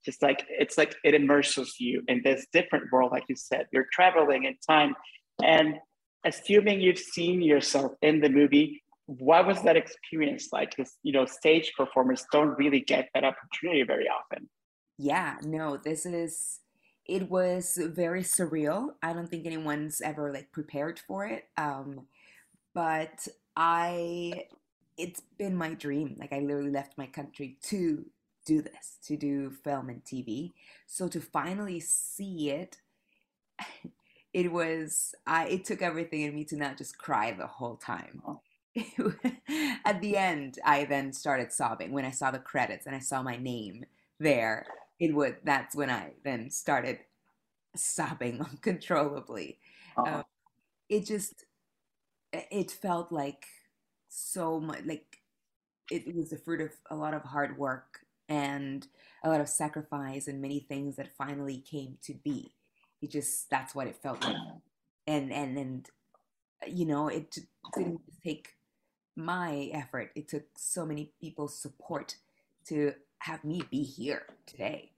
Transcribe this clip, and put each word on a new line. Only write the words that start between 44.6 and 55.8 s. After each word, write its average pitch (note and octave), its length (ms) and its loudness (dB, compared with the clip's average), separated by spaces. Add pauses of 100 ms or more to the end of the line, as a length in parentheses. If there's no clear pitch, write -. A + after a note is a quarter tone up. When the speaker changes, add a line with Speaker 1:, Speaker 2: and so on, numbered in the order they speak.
Speaker 2:
it D#3+ 160 2
would, C#3 300 2
that's C3+ 320 0
when C#3 140 0
I F#2+ 220 -4 (120)
then B2+ 260 -6
started B2+ 500 -2 (760)
sobbing B2 640 -4
<laughs> - 100 -8
uncontrollably. C#3+ 1080 -4 (400)
Speaker 3:
Uh-uh. D3+ 200 0
Speaker 2:
Um, - 60 -8 (640)
it G#3 160 0
just, G#3 400 -8 (880)
it F3+ 380 -6
felt F3 420 -4
like C#3+ 340 -6 (600)
so E3 500 -4
much, D3+ 280 -6
like, - 320 -10 (720)